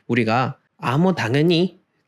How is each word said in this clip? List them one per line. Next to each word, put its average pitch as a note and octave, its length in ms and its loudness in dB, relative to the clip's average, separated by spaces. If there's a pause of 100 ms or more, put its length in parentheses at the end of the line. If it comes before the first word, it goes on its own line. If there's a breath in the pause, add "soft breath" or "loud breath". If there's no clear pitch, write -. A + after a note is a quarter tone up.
우리가 A#2+ 500 0 (220)
아, B2 200 -2
뭐 F3+ 180 2
당연히 D#3 640 0 (280)